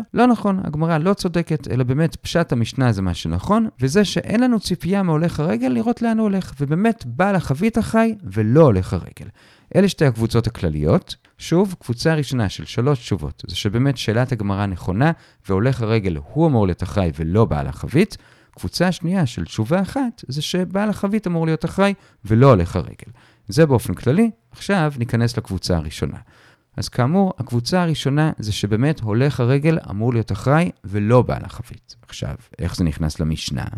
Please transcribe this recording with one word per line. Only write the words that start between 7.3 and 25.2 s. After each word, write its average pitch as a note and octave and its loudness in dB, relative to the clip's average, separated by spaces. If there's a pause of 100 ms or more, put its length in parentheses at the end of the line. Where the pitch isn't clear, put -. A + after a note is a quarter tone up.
החבית F#3 0
אחראי A3+ 2 (100)
ולא A2 4
הולך G2 4
הרגל." - -8 (480)
אלה G3 6
שתי E3 0
הקבוצות A#2 2
הכלליות. D#2+ 0 (220)
שוב, F#3 0
קבוצה D#3+ -2
ראשונה B2+ 0
של E2 -8
שלוש B2+ 0
תשובות, D2+ -6
זה E2+ -8
שבאמת A#2+ 0
שאלת A#2+ 0
הגמרא G2+ -2
נכונה, G2 0 (360)
והולך A#2 0
הרגל G#2 0 (160)
הוא D#3+ 2
אמור A2+ 4
להיות F2 -2
אחראי F2+ 0
ולא F2 2
בעל D2 -2
החבית. B2+ -2 (400)
קבוצה E3+ -2
שנייה E3+ -2
של F2+ -4
תשובה C3+ -2
אחת, A#3+ -6
זה C#3 -6
שבעל F#3 -2
החבית G3+ -2
אמור E3 -2
להיות D#3+ -2
אחראי G3 0 (300)
ולא A#2 6
הולך F#2 4
הרגל. A#1+ -8 (360)
זה C#3+ 4
באופן A#2+ 0
כללי. G3+ 0 (220)
עכשיו D#3+ -2
ניכנס A#2 0